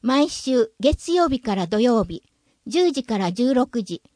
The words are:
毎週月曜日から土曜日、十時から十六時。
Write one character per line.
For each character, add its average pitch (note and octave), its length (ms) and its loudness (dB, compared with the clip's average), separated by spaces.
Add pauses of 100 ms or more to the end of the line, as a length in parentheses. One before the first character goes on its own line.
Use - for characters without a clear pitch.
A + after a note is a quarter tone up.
毎 C4+ 280 2
週 B3 500 0
月 C#4+ 320 0
曜 F4 160 2
日 C4+ 140 -2
か G#3 140 -2
ら F#3 120 -2
土 G#3 120 -2
曜 A3+ 260 2
日、 E3+ 180 -12 (440)
十 F4 240 2
時 C4+ 120 -6
か A3 140 -4
ら F#3 160 -2
十 B3 200 0
六 B3 300 0
時。 F3 180 -10 (140)